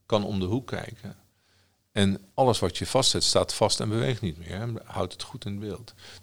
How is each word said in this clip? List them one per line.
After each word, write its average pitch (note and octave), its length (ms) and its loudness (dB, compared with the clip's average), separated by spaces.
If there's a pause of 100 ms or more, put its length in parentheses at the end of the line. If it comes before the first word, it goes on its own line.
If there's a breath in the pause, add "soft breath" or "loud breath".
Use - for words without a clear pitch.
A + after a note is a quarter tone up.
kan G#2+ 180 2
om F#2+ 160 -2
de F#2 60 0
hoek A#2 200 0
kijken. - 500 -10 (760)
En G2 260 4 (160)
alles B2+ 240 4
wat F2+ 200 0
je - 80 -4
vastzet B2+ 380 2
staat - 300 4
vast - 260 2
en A2 80 -2
beweegt A#2 320 0
niet D#2+ 180 -4
meer E2 120 -14 (100)
en A#2 240 -6
houdt - 280 -4
het - 100 -10
goed - 220 -14
in G2+ 140 -6
beeld. G#2 360 -10 (280 loud breath)